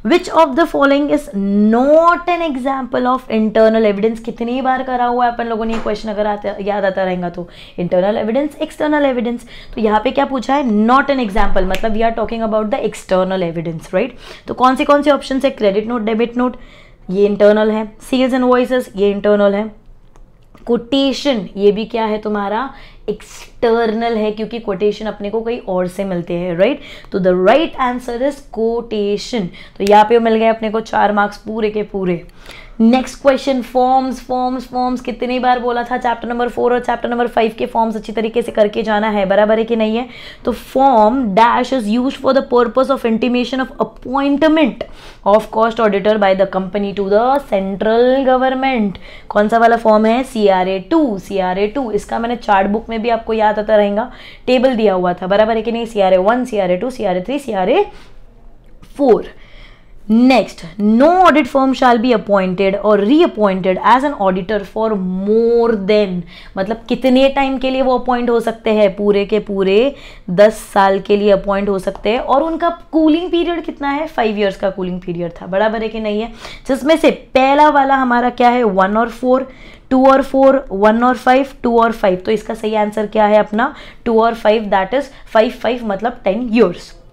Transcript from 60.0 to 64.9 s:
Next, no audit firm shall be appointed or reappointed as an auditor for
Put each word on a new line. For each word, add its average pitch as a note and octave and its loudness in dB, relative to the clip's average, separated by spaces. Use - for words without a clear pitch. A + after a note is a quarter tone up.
Next, A#3+ 2
no A3+ 4
audit E4+ 4
firm C4+ 0
shall A#3+ 2
be B3 2
appointed F#3+ 0
or G#3+ 4
reappointed G3+ 2
as B3+ 4
an D4 -2
auditor F#3+ 0
for A3 -4